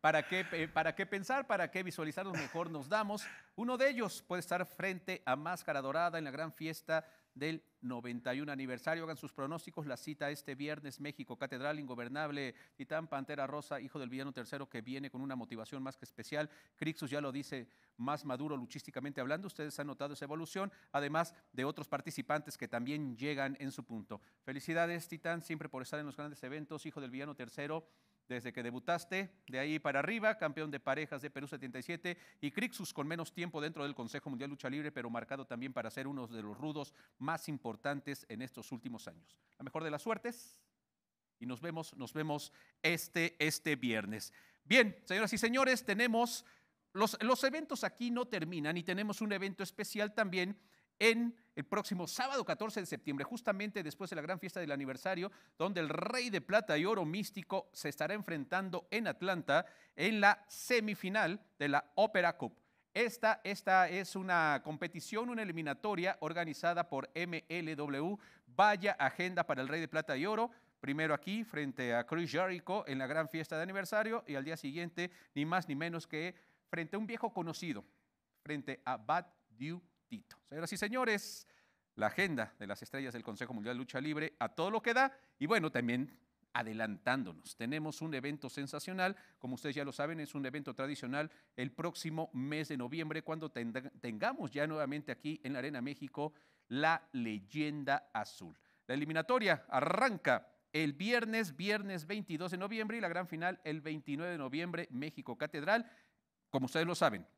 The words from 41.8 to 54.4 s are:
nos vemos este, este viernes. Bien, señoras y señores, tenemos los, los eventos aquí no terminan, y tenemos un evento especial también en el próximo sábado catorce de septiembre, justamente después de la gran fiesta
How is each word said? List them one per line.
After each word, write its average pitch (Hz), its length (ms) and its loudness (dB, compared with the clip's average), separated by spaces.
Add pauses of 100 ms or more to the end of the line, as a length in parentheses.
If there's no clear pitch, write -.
nos 123 160 -6
vemos 151 400 -2 (280)
este, 165 560 2
este 151 380 4
viernes. 110 560 0 (320)
Bien, 214 400 6
señoras 202 300 2
y 220 40 2
señores, 254 460 4
tenemos 233 640 2 (480)
los, 208 280 2
los 240 220 4
eventos 277 400 0
aquí 240 280 0
no 247 180 0
terminan, 165 480 0
y 170 60 -2
tenemos 190 360 0
un 214 140 2
evento 196 280 -2
especial 208 520 -2
también 185 440 2 (420)
en 226 360 6 (200)
el - 100 -2
próximo 190 400 0
sábado 262 400 0
catorce 208 340 0
de 185 60 -2
septiembre, 143 400 -2
justamente 208 560 -2
después 170 300 -6
de 190 40 -4
la 156 60 -2
gran 175 180 -4
fiesta 190 200 -6